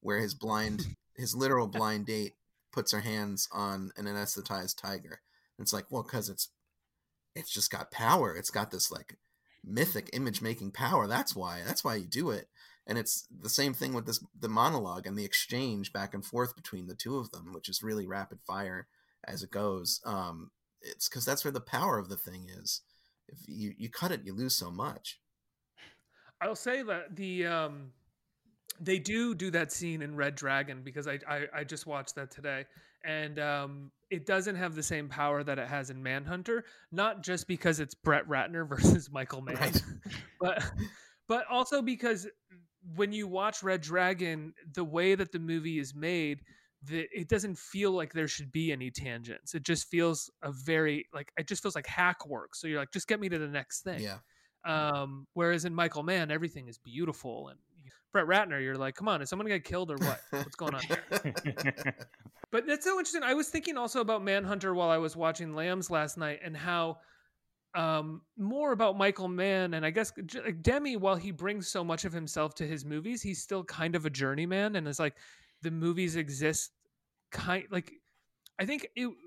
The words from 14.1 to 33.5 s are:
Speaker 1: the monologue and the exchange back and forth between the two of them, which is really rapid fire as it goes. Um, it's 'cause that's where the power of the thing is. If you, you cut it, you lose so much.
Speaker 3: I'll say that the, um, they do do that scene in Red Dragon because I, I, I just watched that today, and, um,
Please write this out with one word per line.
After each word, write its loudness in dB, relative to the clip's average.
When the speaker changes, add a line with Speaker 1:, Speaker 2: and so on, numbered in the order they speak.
Speaker 1:
the -2
monologue 2
and -4
the -2
exchange 0
back -4
and -6
forth -2
between -10
the -10
two -4
of -6
them, -14
which -10
is -2
really -2
rapid -8
fire -6
as -8
it -12
goes. -2
Um, -6
it's -4
'cause -4
that's 0
where -2
the -2
power 0
of -6
the -6
thing -10
is. -6
If -20
you, -8
you -8
cut -4
it, -6
you -10
lose 0
so -2
much. -8
Speaker 3:
I'll 0
say -2
that -4
the, 0
um, -2
they 2
do 2
do -2
that 4
scene -2
in -4
Red 2
Dragon 0
because -6
I, -2
I, -2
I -4
just -10
watched -6
that -8
today, -6
and, -4
um, -2